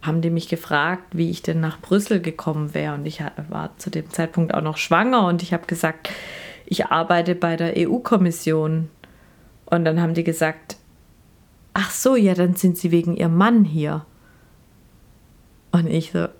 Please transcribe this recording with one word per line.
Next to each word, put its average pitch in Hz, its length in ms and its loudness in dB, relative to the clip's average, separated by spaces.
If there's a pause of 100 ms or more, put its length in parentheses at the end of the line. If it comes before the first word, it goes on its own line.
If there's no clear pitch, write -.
haben 160 200 0
die 165 80 0
mich 165 200 -2
gefragt, 165 540 -2 (100)
wie 165 160 0
ich 170 120 -8
denn 165 200 -2
nach 160 180 -4
Brüssel 202 420 0
gekommen 151 520 -6
wäre. 151 220 -4
Und 143 100 -8
ich 156 160 -10
ha-, 147 100 -8 (180)
war 156 280 -8
zu - 120 -10
dem 156 220 -8
Zeitpunkt 165 420 -2
auch - 80 0
noch 156 160 -4
schwanger 214 500 2
und 175 140 0
ich 175 120 -4
hab 170 140 -4
gesagt, 165 420 -4 (560)
ich - 220 -2
arbeite 170 480 2
bei 170 200 0
der 170 220 -2
E-U-Kommission. 160 1120 0 (760)
Und 170 200 2
dann 160 160 2
haben 165 120 2
die 165 120 0
gesagt, 165 500 -2 (1000)
„Ach 190 180 -2
so, 262 260 2
ja, 202 160 4
dann 175 220 2
sind 175 220 2
Sie 175 140 -2
wegen 170 240 2
Ihrem 165 220 2
Mann 220 260 6
hier.“ 156 420 -2 (1700)
Und 165 160 0
ich 160 240 -2
so 170 160 -2 (120)